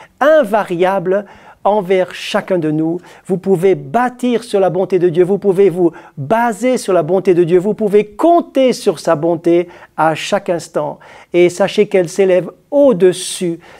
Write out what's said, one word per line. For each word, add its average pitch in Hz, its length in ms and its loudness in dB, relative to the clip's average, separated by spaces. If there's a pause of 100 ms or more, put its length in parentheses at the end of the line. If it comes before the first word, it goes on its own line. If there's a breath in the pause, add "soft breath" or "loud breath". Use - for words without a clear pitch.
(220 loud breath)
invariable 196 1040 0 (380 loud breath)
envers 190 520 0
chacun - 440 -4
de 156 120 -2
nous. 160 300 -2 (240 loud breath)
Vous 185 120 -2
pouvez 185 380 0
bâtir 233 680 -4
sur 196 160 -2
la 185 80 2
bonté 185 300 -2
de 175 100 2
Dieu, 175 160 2
vous 190 120 0
pouvez 196 320 2
vous 165 220 0 (240 loud breath)
baser 226 640 -2
sur - 160 -4
la 170 100 2
bonté 180 300 0
de 170 100 2
Dieu, 175 160 2
vous 202 140 -2
pouvez 208 320 0
compter 311 640 2
sur 180 280 -2
sa 165 180 0
bonté 170 500 0 (300 loud breath)
à 160 180 0
chaque 196 320 -6
instant. 151 500 -6 (360 loud breath)
Et 175 160 4
sachez 190 380 0
qu'elle 185 200 0
s'élève 185 440 0 (200)
au-dessus 185 880 0 (200 loud breath)